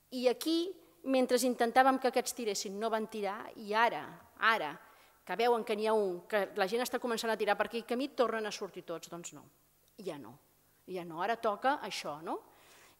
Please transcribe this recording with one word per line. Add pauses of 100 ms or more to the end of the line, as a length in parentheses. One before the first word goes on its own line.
(120)
I
aquí, (400)
mentre
intentàvem
que
aquests
tiressin,
no
van
tirar, (160)
i
ara, (340)
ara, (500)
que
veuen
que
n'hi
ha
un,
que
la
gent
està
començant
a
tirar
per
aquell
camí,
tornen
a
sortir
tots.
Doncs
no, (500)
ja
no, (480)
ja
no.
Ara
toca
això,
no? (640)